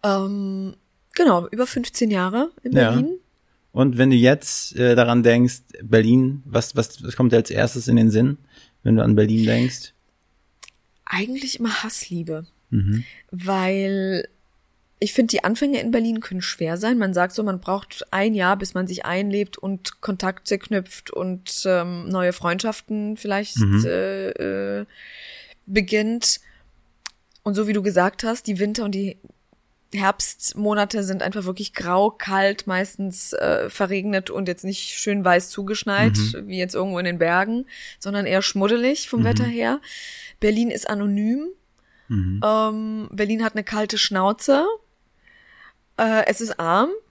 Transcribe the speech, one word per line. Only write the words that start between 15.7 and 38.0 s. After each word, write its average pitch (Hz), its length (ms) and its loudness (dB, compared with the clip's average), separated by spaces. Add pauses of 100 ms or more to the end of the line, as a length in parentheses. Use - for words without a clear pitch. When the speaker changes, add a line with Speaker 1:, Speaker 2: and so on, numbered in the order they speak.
Speaker 1:
in 233 80 -2
Berlin 226 300 0
können 185 200 -8
schwer 170 380 -6
sein. 226 180 0
Man 196 160 0
sagt 180 220 0
so, 220 80 -4
man 190 180 -4
braucht - 500 -6
ein 202 240 0
Jahr, 190 220 2
bis 196 160 -6
man 185 140 -2
sich 180 180 -8
einlebt 202 540 -4
und 190 420 -8
Kontakte 190 580 -4
knüpft - 520 -6
und, 185 560 -6
ähm, 175 420 -2
neue 180 240 0
Freundschaften 214 840 -4
vielleicht, 208 400 -4
Speaker 2:
Mhm. 104 260 4
Speaker 1:
äh, 190 440 -2 (520)
äh, 208 60 -10 (800)
beginnt. 214 720 0 (1040)
Und 208 100 -2
so 208 120 0
wie 214 60 -2
du 202 100 0
gesagt 185 420 0
hast, 226 220 -4
die 202 120 -4
Winter 208 260 -2
und 202 100 -4
die 196 220 -6 (760)
Herbstmonate 202 1080 0
sind 190 200 -4
einfach 190 240 -4
wirklich 185 260 -8
grau, 185 380 2
kalt, 196 560 -2
meistens, 190 640 -4
äh, - 380 0
verregnet 190 580 -2
und 190 200 -6
jetzt 180 160 -6
nicht - 340 -8
schön 202 260 -2
weiß 180 240 4
zugeschneit, 208 680 0
Speaker 2:
Mhm. - 300 -4
Speaker 1:
wie 185 100 -6
jetzt 180 160 -4
irgendwo 185 240 -2
in 180 80 -2
den 175 120 -2
Bergen, 196 460 0 (340)
sondern 202 280 -4